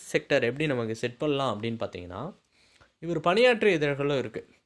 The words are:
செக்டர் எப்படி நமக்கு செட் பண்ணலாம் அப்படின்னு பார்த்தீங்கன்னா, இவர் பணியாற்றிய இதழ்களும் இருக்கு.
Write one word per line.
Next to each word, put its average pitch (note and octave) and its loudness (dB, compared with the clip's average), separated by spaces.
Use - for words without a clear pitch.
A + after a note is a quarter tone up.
செக்டர் C#3+ 0
எப்படி C3 0
நமக்கு A#2 -2
செட் A#2+ -6
பண்ணலாம் C#3 0
அப்படின்னு A2+ -4
பார்த்தீங்கன்னா, F#2 -8
இவர் E3 -4
பணியாற்றிய G#3+ 4
இதழ்களும் C#3+ 0
இருக்கு. A#2+ -6